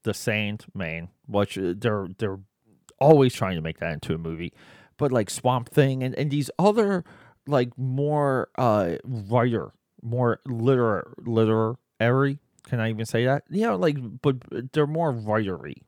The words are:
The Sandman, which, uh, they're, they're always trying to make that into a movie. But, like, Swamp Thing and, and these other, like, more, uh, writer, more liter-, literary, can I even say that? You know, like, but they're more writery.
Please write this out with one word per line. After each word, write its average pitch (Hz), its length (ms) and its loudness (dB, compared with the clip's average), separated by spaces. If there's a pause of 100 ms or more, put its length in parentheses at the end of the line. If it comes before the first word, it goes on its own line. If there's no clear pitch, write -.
The 110 100 -2
Sandman, 98 920 -6 (180)
which, 101 320 0
uh, 90 180 -2
they're, 104 420 -2
they're 95 220 -6 (600)
always 139 340 8
trying 95 220 -4
to 82 60 -4
make 80 180 -8
that 82 140 -4
into 78 200 -6
a 82 40 -2
movie. 82 360 -8 (440)
But, 120 160 0
like, 110 160 0
Swamp 123 400 -2
Thing 135 340 2
and, 131 120 -4
and 147 140 -2
these 143 300 -2
other, 202 460 2 (420)
like, 123 300 0
more, 135 800 0
uh, 104 480 2
writer, 113 680 -2 (320)
more 120 420 0
liter-, 117 760 0
literary, 117 1200 2 (260)
can 117 160 -4
I 113 80 0
even 110 160 -4
say 117 180 0
that? 135 260 0
You 190 120 -2
know, 220 160 0
like, 160 200 2 (240)
but 135 140 2 (380)
they're 151 120 2
more 151 280 -2
writery. 104 760 -4